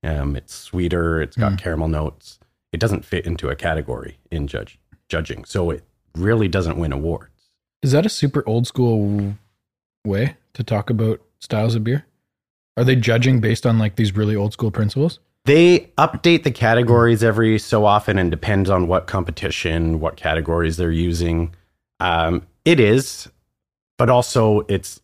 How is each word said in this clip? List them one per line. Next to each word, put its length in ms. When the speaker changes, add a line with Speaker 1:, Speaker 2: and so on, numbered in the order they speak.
Speaker 1:
Um, 320
it's 180
sweeter. 680
It's 140
got 160
Speaker 2:
Mm. 60
Speaker 1:
caramel 280
notes. 500
It 80
doesn't 240
fit 220
into 240
a 60
category 640
in 180
judge, 300
judging. 360
So 260
it 120
really 320
doesn't 300
win 140
awards. 400
Speaker 2:
Is 80
that 160
a 20
super 380
old 180
school 420
w-, 260
way 320
to 100
talk 260
about 320
styles 360
of 80
beer? 240
Are 80
they 120
judging 440
based 280
on, 100
like, 200
these 180
really 200
old 160
school 200
principles? 480
Speaker 1:
They 500
update 460
the 80
categories 720
every 360
so 260
often 320
and 140
depends 360
on 200
what 180
competition, 960
what 180
categories 600
they're 140
using. 640
Um, 480
it 140
is, 500
but 100
also 580
it's 360